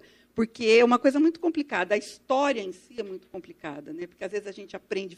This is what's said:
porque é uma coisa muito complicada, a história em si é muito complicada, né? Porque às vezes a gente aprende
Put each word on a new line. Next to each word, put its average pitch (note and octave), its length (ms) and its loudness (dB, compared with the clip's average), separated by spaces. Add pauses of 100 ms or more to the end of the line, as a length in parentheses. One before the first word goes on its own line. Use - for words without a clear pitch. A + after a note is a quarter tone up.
(360)
porque A3+ 300 -4
é A3+ 200 8
uma A#3+ 140 4
coisa C#4 200 4
muito E4 200 2
complicada, A3 560 -2
a - 20 4
história C4 640 -2
em F#3+ 100 -8
si - 280 -20
é G#3+ 40 -6
muito F#3+ 240 -14
complicada, D#3+ 640 -14
né? E3+ 140 -10
Porque - 180 -16
às F#3 80 -8
vezes G3+ 140 -6
a G3+ 60 -12
gente G3+ 240 -16
aprende F#3+ 420 -8